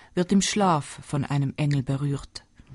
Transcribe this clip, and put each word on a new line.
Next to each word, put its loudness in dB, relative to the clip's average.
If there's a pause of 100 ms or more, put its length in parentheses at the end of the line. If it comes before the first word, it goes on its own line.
(140)
wird 0
im 6
Schlaf 0
von -2
einem 0
Engel 0
berührt. -6 (300)